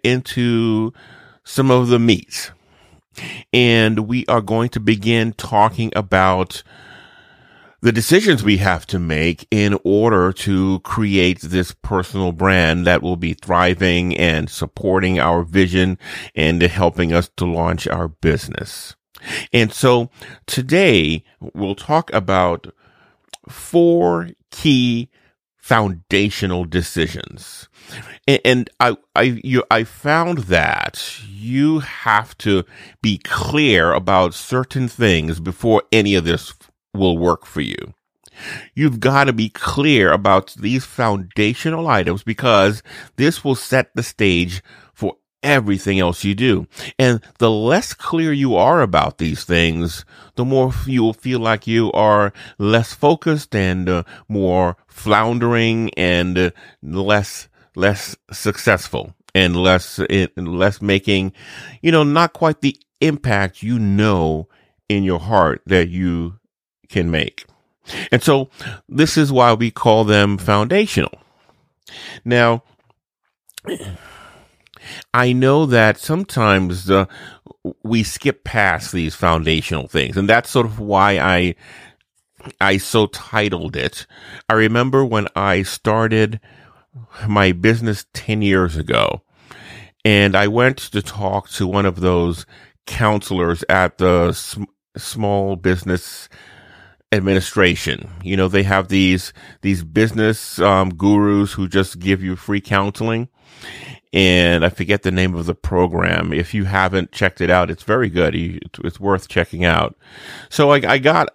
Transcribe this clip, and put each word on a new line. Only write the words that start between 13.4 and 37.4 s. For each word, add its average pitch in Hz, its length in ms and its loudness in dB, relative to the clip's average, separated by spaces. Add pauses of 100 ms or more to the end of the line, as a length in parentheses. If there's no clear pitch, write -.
and 82 320 0
supporting 92 720 -2
our 85 240 0
vision 92 560 0 (380)
and 82 260 2
helping 85 500 0
us 87 160 0 (100)
to 90 60 -4
launch 85 440 -2
our 85 180 -4
business. - 880 -6 (580)
And 113 200 2
so 123 380 2 (360)
today 127 800 2 (160)
we'll 95 340 -8
talk - 380 -4
about 90 600 0 (760)
four 170 800 2 (240)
key 123 580 0 (460)
foundational 98 1080 0
decisions. 82 1040 -6 (580)
A-, 139 200 2
and 123 220 2 (120)
I, 120 160 2 (180)
I, 120 300 2
you, 127 260 0
I 113 140 2
found 165 540 -2
that 80 880 -2
you 131 520 -2
have - 580 -2
to 98 260 0 (360)
be 104 180 0
clear 117 720 2
about 92 420 2
certain 127 540 -4
things 85 500 0
before 92 540 0
any 101 240 4
of 85 80 0
this - 280 -4 (420)
will 92 220 2
work 85 300 -2